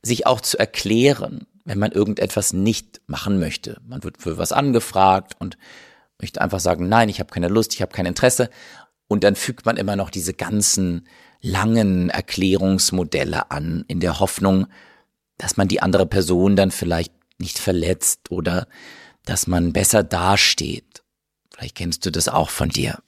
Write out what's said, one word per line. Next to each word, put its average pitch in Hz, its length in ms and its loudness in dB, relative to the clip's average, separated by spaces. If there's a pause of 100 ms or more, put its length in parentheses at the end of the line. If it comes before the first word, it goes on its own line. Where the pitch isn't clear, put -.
sich 117 240 -2
auch 113 160 2
zu - 160 -2
erklären, - 880 2 (180)
wenn 101 140 -4
man 101 140 0
irgendetwas 104 600 0
nicht 101 540 -2
machen 98 320 -2
möchte. - 480 -6
Man 123 180 -14
wird - 160 -12
für 82 160 -6
was 85 160 -2
angefragt 98 880 4
und 92 180 -10 (640)
möchte - 220 -6
einfach 95 180 -2
sagen, 87 300 0
"Nein, 113 180 4
ich 98 120 -6
habe - 120 -8
keine 87 160 -2
Lust, 107 240 0
ich - 80 -8
habe - 140 -6
kein 92 100 -4
Interesse." 120 460 0 (580)
Und 101 160 0
dann 101 100 6
fügt - 300 -8
man 113 140 0
immer 98 180 -2
noch 98 140 -4
diese 90 240 -6
ganzen 95 760 -2 (320)
langen 95 680 2
Erklärungsmodelle 92 1400 0
an, 80 380 -6
in 87 120 -4
der 82 200 -2
Hoffnung, 95 460 2 (720)
dass - 180 -6
man 98 120 2
die 92 120 0
andere 95 240 4
Person 92 500 2
dann 95 160 4
vielleicht 85 440 -4 (240)
nicht - 200 -8
verletzt - 720 -2
oder 90 380 -2 (560)
dass - 220 -4
man 87 260 0
besser 98 300 2
dasteht. - 1000 -2 (540)
Vielleicht - 220 -14
kennst 87 280 -6
du 92 60 -2
das 82 180 -2
auch 80 220 2
von - 180 -2
dir. - 400 -4